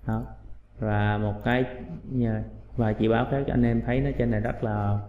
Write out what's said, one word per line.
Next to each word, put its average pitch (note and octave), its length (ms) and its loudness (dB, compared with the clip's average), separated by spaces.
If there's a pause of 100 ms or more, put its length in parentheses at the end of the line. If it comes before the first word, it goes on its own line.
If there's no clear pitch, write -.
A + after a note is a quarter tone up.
Đó. A2+ 160 -2 (560)
Và G#2 400 2
một G#2 160 0 (100)
cái, B2+ 200 4 (600)
à, A2 180 0 (340)
vài A2 180 2
chỉ A2 140 2
báo A#2 220 4
khác C#3 160 0
anh B2 160 2
em A#2 240 4
thấy B2 140 2
nó C#3 180 0
trên A#2 120 2
này G#2+ 100 2
rất A#2+ 240 -4
là G#2 340 0 (100)